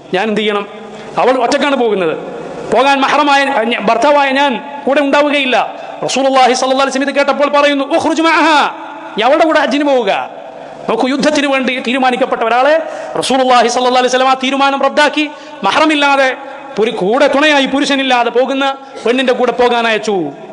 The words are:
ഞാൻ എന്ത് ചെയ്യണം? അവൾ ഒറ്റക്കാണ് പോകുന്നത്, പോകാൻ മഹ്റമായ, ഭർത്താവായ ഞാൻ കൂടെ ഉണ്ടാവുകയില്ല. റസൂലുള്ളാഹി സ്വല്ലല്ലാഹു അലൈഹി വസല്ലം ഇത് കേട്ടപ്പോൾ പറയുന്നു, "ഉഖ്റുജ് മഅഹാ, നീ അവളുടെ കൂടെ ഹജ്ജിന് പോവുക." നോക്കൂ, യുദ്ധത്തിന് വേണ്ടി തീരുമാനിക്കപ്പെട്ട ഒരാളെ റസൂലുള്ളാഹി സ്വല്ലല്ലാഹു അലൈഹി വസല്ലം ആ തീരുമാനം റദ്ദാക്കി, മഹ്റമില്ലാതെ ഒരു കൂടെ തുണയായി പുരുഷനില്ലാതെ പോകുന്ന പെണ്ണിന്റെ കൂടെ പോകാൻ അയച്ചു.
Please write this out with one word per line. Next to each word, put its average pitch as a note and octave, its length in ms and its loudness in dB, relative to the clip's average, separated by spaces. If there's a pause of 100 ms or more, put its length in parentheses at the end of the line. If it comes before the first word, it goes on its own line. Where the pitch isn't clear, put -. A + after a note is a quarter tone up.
(140)
ഞാൻ F#3+ 140 0
എന്ത് G#3+ 140 -2
ചെയ്യണം? G3+ 260 -2 (500)
അവൾ F#3+ 140 2
ഒറ്റക്കാണ് C4 440 0
പോകുന്നത്, G3 420 0 (580)
പോകാൻ C4+ 260 2
മഹ്റമായ, C#4 440 2 (340)
ഭർത്താവായ B3+ 520 2
ഞാൻ C4 540 -2
കൂടെ C#4+ 160 2
ഉണ്ടാവുകയില്ല. C#4 720 0 (300)
റസൂലുള്ളാഹി C4 500 2
സ്വല്ലല്ലാഹു C4 360 0
അലൈഹി C4 80 -4
വസല്ലം C4+ 120 -2
ഇത് C#4 60 -2
കേട്ടപ്പോൾ C#4+ 460 0
പറയുന്നു, C#4+ 240 2
"ഉഖ്റുജ് D4+ 360 0
മഅഹാ, D#4 480 2 (480)
നീ G3+ 60 -2
അവളുടെ D4+ 220 4
കൂടെ D#4 140 2
ഹജ്ജിന് C#4+ 240 0
പോവുക." G3 460 0 (600)
നോക്കൂ, A3 180 0
യുദ്ധത്തിന് C#4+ 400 0
വേണ്ടി C4 400 -2
തീരുമാനിക്കപ്പെട്ട B3 540 0
ഒരാളെ C4 420 2 (360)
റസൂലുള്ളാഹി B3 480 2
സ്വല്ലല്ലാഹു B3 300 0
അലൈഹി B3+ 100 2
വസല്ലം B3+ 220 2
ആ C4 40 4
തീരുമാനം C4+ 480 0
റദ്ദാക്കി, D4 480 0 (340)
മഹ്റമില്ലാതെ C#4 720 2 (420)
ഒരു A3+ 120 0
കൂടെ A3+ 360 2
തുണയായി C#4 380 2
പുരുഷനില്ലാതെ C4 640 0
പോകുന്ന C4+ 460 0 (300)
പെണ്ണിന്റെ B3 280 2
കൂടെ A#3 180 0
പോകാൻ A#3 360 2
അയച്ചു. G3+ 440 -2 (220)